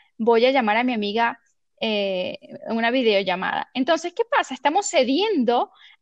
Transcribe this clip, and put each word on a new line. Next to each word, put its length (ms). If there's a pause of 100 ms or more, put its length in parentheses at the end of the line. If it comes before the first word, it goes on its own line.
(180)
voy 280
a 60
llamar 260
a 60
mi 100
amiga, 460 (400)
eh, 580 (300)
en 100
una 140
videollamada. 800
Entonces, 420
¿qué 140
pasa? 240
Estamos 340
cediendo 840 (300)